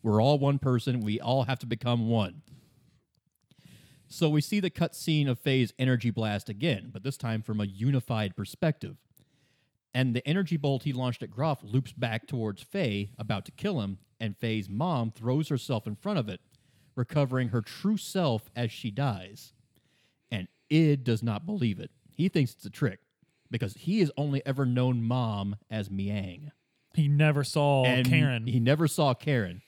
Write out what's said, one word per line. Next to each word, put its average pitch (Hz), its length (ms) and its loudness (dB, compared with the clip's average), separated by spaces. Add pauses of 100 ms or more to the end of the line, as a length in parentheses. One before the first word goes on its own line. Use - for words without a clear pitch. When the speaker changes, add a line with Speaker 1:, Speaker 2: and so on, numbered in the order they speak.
Speaker 1:
We're 107 180 4
all 139 200 4
one 139 180 2
person. 127 440 0
We 107 180 -2
all 127 240 0
have 131 160 -4
to 123 60 -12
become 120 420 0
one. 107 340 0 (1700)
So - 200 2
we 151 140 4
see 208 180 0
the 180 100 0
cutscene 156 580 0
of 123 100 0
Faye's 131 400 2
energy 123 320 2
blast 107 400 -2
again, 117 420 -2
but 95 100 -14
this 135 140 -6
time 113 260 -4
from 107 180 -4
a 104 60 0
unified 110 720 0
perspective. 98 600 -4 (1000)
And 123 200 2
the 123 140 -4
energy 170 300 0
bolt 139 240 0
he 143 100 -2
launched 127 300 -2
at 107 80 -10
Groff 135 320 -2
loops 120 300 -2
back 110 340 -4
towards 110 360 -4
Faye, 101 560 -2
about 107 280 -4
to - 60 -18
kill 190 280 -2
him, 98 180 -4 (220)
and 110 160 -4
Faye's 110 320 -2
mom 117 440 -2
throws 127 360 -2
herself 123 380 -2
in 104 100 -8
front 202 220 -2
of 110 100 -2
it, 92 120 -10 (540)
recovering 127 540 0
her 110 140 0
true - 340 -2
self 147 580 -2
as 117 160 -2
she - 200 -8
dies. 101 640 -4 (760)
And 95 160 -4 (220)
Id 147 360 4
does 117 180 2
not 117 240 -2
believe 143 340 -2
it. - 100 -12 (240)
He 180 140 0
thinks 143 240 2
it's - 140 -18
a 95 40 -10
trick, 113 300 -2 (500)
because 110 240 -4
he 208 260 -2
has 151 180 4
only 139 260 -2
ever 135 220 0
known 123 360 2
Mom 110 540 -2 (140)
as 107 180 -4
Miang. 98 600 -6 (440)
Speaker 2:
He 151 140 4
never 143 360 4
saw 143 400 4
Speaker 1:
And 127 220 4
Speaker 2:
Karen. 127 400 4
Speaker 1:
he 123 140 2
never 151 260 4
saw 139 280 2
Karen. 104 540 -2